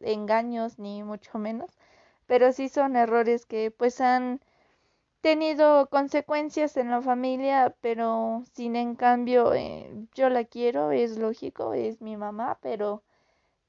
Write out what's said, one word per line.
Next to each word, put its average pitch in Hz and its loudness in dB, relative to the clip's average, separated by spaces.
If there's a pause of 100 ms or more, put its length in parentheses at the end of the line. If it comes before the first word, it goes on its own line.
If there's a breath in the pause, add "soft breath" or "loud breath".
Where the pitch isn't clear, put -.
engaños 226 -2
ni 202 -12
mucho 208 -12
menos, 226 -8 (560 soft breath)
pero 247 4
sí 269 -4
son 269 0
errores 233 2
que, 220 -4
pues, 240 -2
han 254 0 (800)
tenido 302 4
consecuencias 294 -2
en 240 -2
la 247 0
familia, 254 0
pero 226 -2 (100)
sin 233 -6
en 240 -2
cambio, 247 4
eh, 78 -6 (240)
yo 262 2
la 240 0
quiero, 240 -2
es 233 0
lógico, 233 -6
es 220 -4
mi 220 -12
mamá, 208 -8
pero, 208 -6 (680)